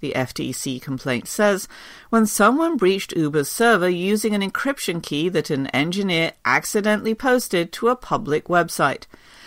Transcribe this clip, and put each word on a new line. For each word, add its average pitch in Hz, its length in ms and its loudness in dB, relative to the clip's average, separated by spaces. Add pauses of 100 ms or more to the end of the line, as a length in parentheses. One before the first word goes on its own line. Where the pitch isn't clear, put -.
the 143 140 -6
F 127 200 -4
T 131 180 -6
C 127 260 -6
complaint 127 500 -4
says, 202 380 2 (440)
when 226 160 4
someone 285 500 2
breached 190 400 0
Uber's 151 320 0
server 220 400 4
using 202 460 0
an 202 80 0
encryption 180 600 -4
key 151 280 -2
that 170 180 -2
an 135 200 -2
engineer 165 640 0 (120)
accidentally 208 680 0
posted 233 580 0
to 233 160 -2
a 247 80 2
public 147 520 -2
website. 170 560 0 (420)